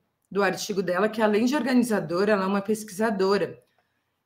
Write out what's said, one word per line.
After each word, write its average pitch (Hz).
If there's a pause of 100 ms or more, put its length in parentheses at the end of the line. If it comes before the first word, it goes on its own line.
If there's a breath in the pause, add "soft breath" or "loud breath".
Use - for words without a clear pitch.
(320)
do 196
artigo 185
dela, 180
que 220
além 214
de 254
organizadora, 214
ela 190
é -
uma 196
pesquisadora. 202 (640)